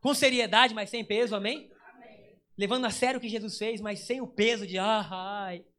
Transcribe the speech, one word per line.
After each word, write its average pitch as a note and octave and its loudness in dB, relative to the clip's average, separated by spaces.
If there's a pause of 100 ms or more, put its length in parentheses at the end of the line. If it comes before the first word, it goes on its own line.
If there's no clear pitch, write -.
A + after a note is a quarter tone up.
com C#4 2
seriedade, A#3+ 4
mas G#3 -6
sem A#3 -6
peso, G#3+ 0
amém? A3 -4 (880)
Levando A#3 0
a A3 0
sério B3+ 0
o - -6
que A#3+ -8
Jesus A3 -6
fez, A3 -4
mas G#3 -6
sem B3+ -6
o B3 -6
peso G#3 0
de, F#3 -4
ah, G#3 2
ai. F#3 -8 (160)